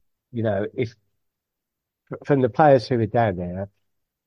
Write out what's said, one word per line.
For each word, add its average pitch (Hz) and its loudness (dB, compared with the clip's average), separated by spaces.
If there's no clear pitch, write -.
you 117 -6
know, 107 -2
if, 117 -6
from 143 2
the 127 2
players 135 4
who 123 -2
are 110 0
down 110 0
there, 90 -8